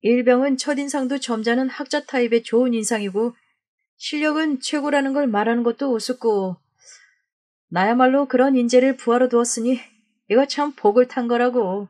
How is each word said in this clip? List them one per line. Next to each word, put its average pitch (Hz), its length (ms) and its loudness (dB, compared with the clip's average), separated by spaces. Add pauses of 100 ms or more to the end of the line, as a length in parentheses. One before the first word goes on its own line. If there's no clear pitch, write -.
일병은 247 560 2
첫인상도 277 640 -4
점잖은 233 500 -2
학자 285 360 -6
타입의 233 380 0
좋은 240 300 0
인상이고 214 640 -4 (640)
실력은 302 600 -2
최고라는 285 540 -2
걸 285 140 0
말하는 226 360 0
것도 240 300 -2
우습고 214 640 -2 (1120)
나야말로 254 580 2
그런 262 300 2
인재를 247 400 2
부하로 247 320 0
두었으니 240 500 0 (500)
이거 247 160 4
참 294 280 -4
복을 226 340 2
탄 247 200 -6
거라고. 233 640 -2